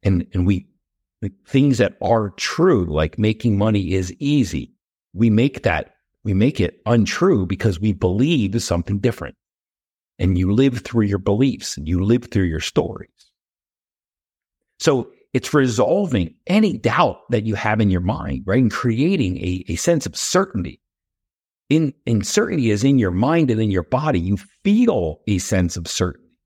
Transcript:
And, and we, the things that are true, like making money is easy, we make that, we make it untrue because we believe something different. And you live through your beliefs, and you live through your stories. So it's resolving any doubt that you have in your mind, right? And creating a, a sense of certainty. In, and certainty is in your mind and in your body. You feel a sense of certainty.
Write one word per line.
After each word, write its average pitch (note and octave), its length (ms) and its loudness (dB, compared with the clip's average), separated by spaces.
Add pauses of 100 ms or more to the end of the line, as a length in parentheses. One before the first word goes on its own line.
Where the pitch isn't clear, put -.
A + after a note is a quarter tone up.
And, F2+ 320 0
and F#2 100 0
we, F#2+ 220 0 (560)
the G2+ 100 -8 (140)
things C3+ 320 2
that G2 240 0
are G#2+ 280 0
true, D3+ 540 0
like D#2 340 -2
making A2 380 0
money G2 360 0
is F#2 260 -2
easy, A#2 560 -2 (400)
we A2 160 2
make A#2 320 2
that, E2 320 -2 (300)
we G2+ 100 -2
make A2+ 260 2
it F2 260 -2
untrue A#2 600 2
because F#2+ 340 -2
we G#2+ 120 0
believe G#2+ 680 0
something F2 360 -4
different. G2 380 -4 (840)
And F#2 180 0
you F#2 160 0
live B2 280 2
through A2+ 260 0
your G2 120 -2
beliefs, G#2 580 -2
and D2 100 -10
you F2 160 0
live A#2 220 2
through G2 200 -2
your D#2+ 160 -2
stories. - 500 -6 (1700)
So C3+ 300 0 (220)
it's - 220 -4
resolving C3 800 0 (120)
any G#3 320 0
doubt B2 420 0 (100)
that A2+ 160 -2
you A2 80 -2
have G#2+ 260 -2
in G#2 100 4
your F2+ 100 2
mind, B2 460 -4
right? A2 160 2
And A2+ 80 4
creating B2 680 0
a, F2+ 300 -4
a E2 80 -4
sense E3+ 300 0
of - 100 -10
certainty. F3+ 640 -4 (880)
In, D3+ 240 0 (140)
and G#2+ 180 0
certainty A#2 460 0
is G#2 140 0
in C#3 140 4
your G2+ 120 2
mind C3 400 2
and A2 100 0
in A2 100 0
your F#2 120 0
body. B2+ 380 -2
You F#2+ 180 -2 (240)
feel G3 640 2
a G#2 120 0
sense F2+ 380 0
of E2 120 -10
certainty. - 580 -6